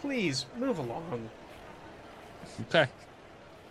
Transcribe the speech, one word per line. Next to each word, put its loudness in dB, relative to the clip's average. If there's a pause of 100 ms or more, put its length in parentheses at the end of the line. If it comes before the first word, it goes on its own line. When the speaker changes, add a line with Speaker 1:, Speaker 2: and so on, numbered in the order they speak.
Speaker 1:
Please, 4 (120)
move 4
along." -2 (1400)
Speaker 2:
Okay. 10 (840)